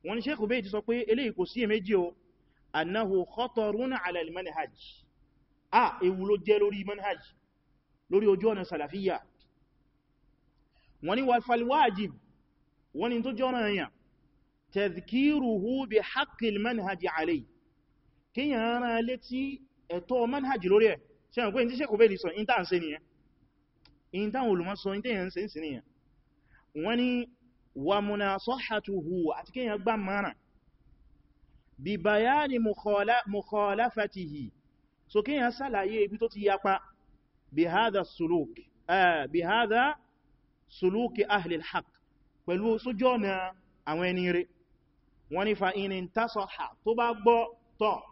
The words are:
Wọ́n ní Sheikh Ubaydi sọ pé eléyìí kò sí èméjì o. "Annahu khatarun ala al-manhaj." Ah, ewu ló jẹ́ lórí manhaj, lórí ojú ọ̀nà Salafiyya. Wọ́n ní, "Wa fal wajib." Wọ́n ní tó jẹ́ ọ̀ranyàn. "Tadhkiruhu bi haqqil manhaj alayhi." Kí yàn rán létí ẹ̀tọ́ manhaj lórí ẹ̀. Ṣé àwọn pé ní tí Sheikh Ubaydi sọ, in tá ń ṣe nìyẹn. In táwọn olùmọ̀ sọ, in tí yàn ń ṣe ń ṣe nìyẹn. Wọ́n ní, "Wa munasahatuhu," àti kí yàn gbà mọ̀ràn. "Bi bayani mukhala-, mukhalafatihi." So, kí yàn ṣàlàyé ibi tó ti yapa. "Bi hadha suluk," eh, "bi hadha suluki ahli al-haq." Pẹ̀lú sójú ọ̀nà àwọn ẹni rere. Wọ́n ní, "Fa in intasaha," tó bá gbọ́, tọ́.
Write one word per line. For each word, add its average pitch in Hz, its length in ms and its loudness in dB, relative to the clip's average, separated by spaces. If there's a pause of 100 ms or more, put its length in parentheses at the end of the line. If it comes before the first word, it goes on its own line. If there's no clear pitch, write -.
Wọ́n 185 120 -8
ní 233 80 -4
Sheikh 269 160 -4
Ubaydi 214 300 -2
sọ 208 120 -4
pé 233 240 -2
eléyìí 226 300 0
kò 175 100 0
sí 233 200 -6
èméjì 208 300 0
o. 175 200 0 (580)
"Annahu 185 520 0
khatarun 233 680 -2
ala 180 260 -4
al-manhaj." 160 540 -6 (960)
Ah, 220 300 4
ewu 185 240 2
ló 208 120 4
jẹ́ 208 220 2
lórí 202 260 2
manhaj, 202 340 -4 (880)
lórí 202 180 4
ojú 196 220 4
ọ̀nà 196 160 -2
Salafiyya. 170 560 -4 (1800)
Wọ́n 175 120 0
ní, 254 60 0
"Wa 240 200 4
fal 240 220 0
wajib." 233 480 2 (840)
Wọ́n 196 140 0
ní 240 140 0
tó 269 80 -4
jẹ́ 240 140 -2
ọ̀ranyàn. 214 440 -2 (840)
"Tadhkiruhu 233 1160 0
bi 208 120 0
haqqil 226 600 -4
manhaj 196 460 -4 (120)
alayhi." 160 280 -2 (880)
Kí 277 160 -2
yàn 240 320 0
rán 233 240 0
létí 262 560 -6 (280)
ẹ̀tọ́ 233 380 0
manhaj 262 380 -2
lórí 208 280 8
ẹ̀. 147 60 -8 (320)
Ṣé 240 120 -4
àwọn 202 100 -2
pé 240 120 2
ní 240 60 -2
tí 254 60 -6
Sheikh 269 140 -2
Ubaydi 214 260 6
sọ, 180 180 -4
in 214 100 -4
tá 226 160 2
ń 175 40 -2
ṣe 180 140 0
nìyẹn. 156 220 -6 (1080)
In 208 200 -2
táwọn 247 200 0
olùmọ̀ 180 240 0
sọ, 196 200 -6
in 202 60 -4
tí 254 80 -4
yàn 190 180 -2
ń - 40 -6
ṣe 180 120 -4
ń 214 40 -6
ṣe 180 140 -12
nìyẹn. 143 220 -8 (920)
Wọ́n 180 220 -2
ní, 247 320 0 (460)
"Wa 180 260 0
munasahatuhu," 196 1300 -2
àti - 160 -14
kí 254 140 -8
yàn 208 140 -2
gbà 220 180 0
mọ̀ràn. 196 360 -2 (1400)
"Bi 180 200 -4
bayani 240 640 2
mukhala-, 214 680 0
mukhalafatihi." 202 1200 -2 (560)
So, 208 140 2
kí 240 140 -4
yàn 247 160 0
ṣàlàyé 220 540 -2
ibi 202 120 -8
tó 226 100 0
ti 202 180 -8
yapa. 196 340 2 (720)
"Bi 147 140 2
hadha 196 380 2
suluk," 160 540 -2 (300)
eh, 170 400 4
"bi 156 140 0
hadha 226 540 2 (720)
suluki 208 600 0
ahli 175 280 0
al-haq." 160 300 -6 (600)
Pẹ̀lú 214 320 0
sójú 233 260 -2 (100)
ọ̀nà 190 380 -2 (320)
àwọn 160 220 -2
ẹni 180 240 0
rere. 175 160 0 (840)
Wọ́n 180 140 -2
ní, 214 100 0
"Fa 185 200 0
in 196 160 -4
intasaha," 190 920 -4
tó 226 120 2
bá 240 180 2
gbọ́, 233 420 4 (240)
tọ́. 208 220 0 (100)